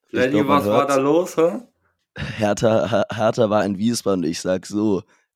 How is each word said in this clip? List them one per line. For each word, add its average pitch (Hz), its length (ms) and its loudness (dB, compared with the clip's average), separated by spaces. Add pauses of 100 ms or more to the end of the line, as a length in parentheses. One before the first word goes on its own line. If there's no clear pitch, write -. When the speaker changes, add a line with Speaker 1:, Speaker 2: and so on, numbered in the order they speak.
Speaker 1:
Ich - 60 -20
Speaker 2:
Lenny, 131 220 0
Speaker 1:
glaub, 139 120 2
man 143 140 2
Speaker 2:
was 101 80 -2
war 110 80 2
Speaker 1:
hört's. 139 180 0
Speaker 2:
da 135 60 2
los, 156 360 0
hä? 180 260 0 (540)
Speaker 1:
Hertha, 107 720 0
Her-, 104 240 0
Hertha 110 380 0
war 104 140 2
in 98 120 -2
Wiesbaden 98 460 0
und 78 80 -2
ich 85 100 -6
sag 92 260 -4
so, 101 360 0 (340)